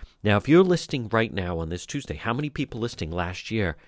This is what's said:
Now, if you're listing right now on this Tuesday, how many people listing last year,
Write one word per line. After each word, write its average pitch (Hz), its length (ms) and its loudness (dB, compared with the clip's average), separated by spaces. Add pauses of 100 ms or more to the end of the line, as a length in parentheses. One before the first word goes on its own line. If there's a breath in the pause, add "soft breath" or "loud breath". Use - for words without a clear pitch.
(220 loud breath)
Now, 104 140 4
if 104 120 0
you're 170 160 8
listing 160 440 0
right 113 240 2
now 98 280 -2
on 80 100 -4
this 87 160 -6
Tuesday, - 300 -6
how 113 180 -2
many 143 160 -4
people 127 300 -6
listing 104 300 -4
last 87 400 -4
year, 101 260 0 (120)